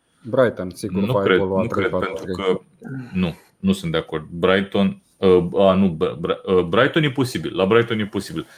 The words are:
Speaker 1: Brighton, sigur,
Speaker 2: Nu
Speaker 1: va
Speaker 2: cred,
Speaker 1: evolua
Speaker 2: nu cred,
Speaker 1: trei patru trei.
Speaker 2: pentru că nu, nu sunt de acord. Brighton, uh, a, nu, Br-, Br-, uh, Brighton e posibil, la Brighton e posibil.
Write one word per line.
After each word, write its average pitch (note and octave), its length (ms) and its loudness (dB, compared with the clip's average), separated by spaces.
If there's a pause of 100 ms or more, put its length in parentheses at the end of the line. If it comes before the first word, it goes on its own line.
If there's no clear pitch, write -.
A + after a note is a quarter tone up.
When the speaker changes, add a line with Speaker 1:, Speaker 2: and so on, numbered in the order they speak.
(220)
Speaker 1:
Brighton, A2 480 0
sigur, F#2+ 320 -4
Speaker 2:
Nu G2+ 100 -2
Speaker 1:
va G2+ 100 0
Speaker 2:
cred, G2 140 4
Speaker 1:
evolua F#2+ 260 0
Speaker 2:
nu F#2 60 -4
cred, G2 180 -2
Speaker 1:
trei F#2 140 -2
patru F#2+ 140 -4
trei. F#2+ 100 -10 (100)
Speaker 2:
pentru F#2 80 -6 (100)
că F#2 80 -2 (520)
nu, F#2 220 -2 (240)
nu F#2+ 140 0
sunt E2+ 200 -4
de E2 60 -2
acord. D#2+ 320 -6
Brighton, F#2+ 720 0 (140)
uh, F2+ 300 4 (120)
a, F#2+ 160 6
nu, F#2+ 140 4
Br-, D#2+ 300 -2
Br-, E2+ 260 -4
uh, F#2 200 2
Brighton A#2+ 380 2
e D3 80 0
posibil, B2 460 -4
la F#2+ 100 2
Brighton A2+ 320 2
e G#2+ 80 -4
posibil. E2+ 400 -8 (120)